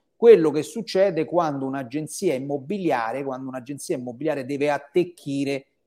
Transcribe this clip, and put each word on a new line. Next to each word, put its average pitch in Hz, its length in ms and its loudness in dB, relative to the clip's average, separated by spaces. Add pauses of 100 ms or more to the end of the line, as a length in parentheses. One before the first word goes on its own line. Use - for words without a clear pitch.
(160)
quello 185 340 8
che 143 120 0
succede 190 640 0
quando 151 400 -2
un'agenzia 139 680 -4
immobiliare, 139 920 -2
quando 135 260 -8
un'agenzia 131 480 -8
immobiliare 131 500 -6
deve 143 240 -2
attecchire 139 960 -4 (200)